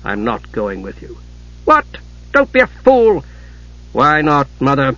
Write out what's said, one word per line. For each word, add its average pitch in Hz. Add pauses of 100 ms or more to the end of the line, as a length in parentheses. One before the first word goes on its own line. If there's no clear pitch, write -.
I'm 104
not 113
going 98
with 95
you. - (480)
What? 302 (460)
Don't 285
be 254
a 254
fool! 226 (680)
Why 147
not, 147 (120)
Mother? 135